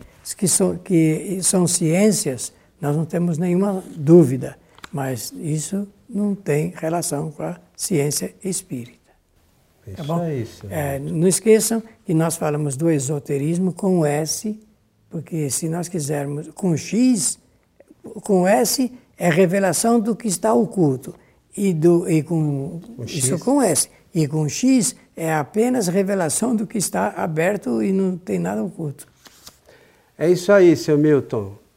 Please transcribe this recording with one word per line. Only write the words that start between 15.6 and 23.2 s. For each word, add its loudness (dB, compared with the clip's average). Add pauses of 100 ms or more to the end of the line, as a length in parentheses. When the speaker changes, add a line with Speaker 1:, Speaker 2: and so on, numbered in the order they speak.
Speaker 1:
nós -4
quisermos -4
com -2
X, 0 (840)
com 2
S 2 (240)
é 0
revelação 2
do 0
que -6
está 0
oculto, 0 (420)
e, 2
do, 4
e 2
com, -2 (160)
Speaker 2:
Com -10
Speaker 1:
isso -2